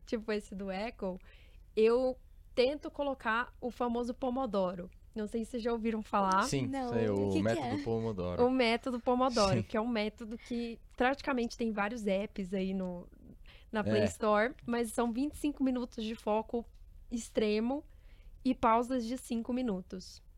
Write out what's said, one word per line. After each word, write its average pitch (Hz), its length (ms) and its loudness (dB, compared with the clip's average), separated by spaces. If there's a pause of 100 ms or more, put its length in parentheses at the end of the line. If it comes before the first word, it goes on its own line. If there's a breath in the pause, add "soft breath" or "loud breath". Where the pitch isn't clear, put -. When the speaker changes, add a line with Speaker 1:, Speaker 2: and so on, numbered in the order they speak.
Speaker 1:
tipo 220 260 -4
esse 208 220 -4
do 196 180 -6
Echo, 190 460 -6 (580 soft breath)
eu 247 420 6 (380)
tento 277 360 2
colocar 254 680 -2
o 247 80 -4
famoso 240 440 -2
Pomodoro. 196 760 -2 (240)
Não 214 140 -4
sei 226 160 -2
se 214 80 -8
vocês 233 120 -4
já 233 80 0
ouviram 226 300 0
falar. 196 420 4
Speaker 2:
Sim, 226 240 2
Speaker 3:
Não, 262 260 -2
Speaker 2:
sei, 110 160 2
Speaker 3:
o - 40 2
Speaker 2:
o 101 180 2
Speaker 3:
que 95 60 2
que 98 60 4
Speaker 2:
método - 240 2
Speaker 3:
é? 104 160 -2
Speaker 2:
Pomodoro. 113 600 0
Speaker 1:
O 247 60 4
método 240 480 0
Pomodoro, 247 580 4
Speaker 2:
Sim. 214 60 0
Speaker 1:
que - 120 -8
é 214 60 2
um 226 60 -2
método 220 500 -4
que 233 420 -6 (160)
praticamente 247 600 0
tem 226 140 0
vários 214 360 -2
apps 196 460 -2
aí 190 200 0
no, 180 340 -6 (640 loud breath)
na 214 120 0
Play 208 200 2
Speaker 2:
É. - 20 4
Speaker 1:
Store, 214 480 2 (120)
mas 240 260 -2
são 240 200 0
vinte 269 220 -2
e - 40 -16
cinco 285 260 -2
minutos 247 400 -2
de 220 120 -4
foco 220 480 -2 (480)
extremo 226 720 0 (600 soft breath)
e 254 80 4
pausas 233 520 4
de 247 120 -4
cinco 233 340 -4
minutos. 196 680 -4 (160)